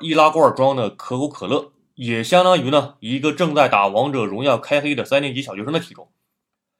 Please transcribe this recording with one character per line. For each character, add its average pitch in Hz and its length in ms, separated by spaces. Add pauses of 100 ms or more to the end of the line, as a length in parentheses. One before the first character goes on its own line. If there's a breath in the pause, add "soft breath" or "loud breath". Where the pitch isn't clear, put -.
易 156 120
拉 156 160
罐 151 240
装 135 220
的 113 140
可 - 280
口 143 120
可 - 180
乐， 135 240 (220)
也 117 280
相 180 220
当 185 180
于 123 80
呢， 139 300
一 120 180
个 147 140
正 151 240
在 139 140
打 101 180
王 113 240
者 127 140
荣 101 180
耀 135 140
开 143 240
黑 147 120
的 120 120
三 139 160
年 139 120
级 131 80
小 120 140
学 101 80
生 127 80
的 165 80
体 - 140
重。 - 160 (720)